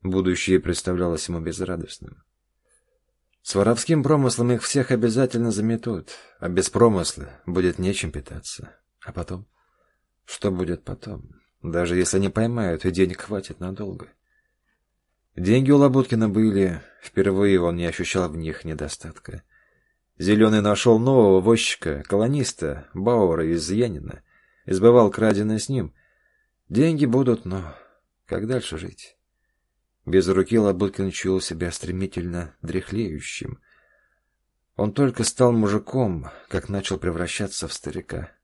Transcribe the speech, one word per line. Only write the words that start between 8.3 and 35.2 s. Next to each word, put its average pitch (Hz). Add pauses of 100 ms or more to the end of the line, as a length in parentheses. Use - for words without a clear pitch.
А -
потом? 92 (760)
Что -
будет 90
потом? - (320)
Даже 85
если 92
не 98
поймают, 107
и 92
денег 90
хватит 98
надолго. 95 (1300)
Деньги 120
у 143
Лабуткина 127
были, 98 (180)
впервые 98
он 87
не 87
ощущал 87
в 78
них 80
недостатка. - (760)
Зелёный 107
нашёл 104
нового 113
возчика, 90
колониста, 104
Бауэра 92
из 82
Янина, 98 (440)
и 92
сбывал 110
краденое 107
с -
ним. 117 (760)
Деньги 147
будут, 123
но 90 (520)
как 92
дальше 123
жить? - (880)
Без 87
руки 95
Лабуткин 98
чуял 95
себя 85
стремительно 87
дряхлеющим. 90 (1120)
Он 104
только 135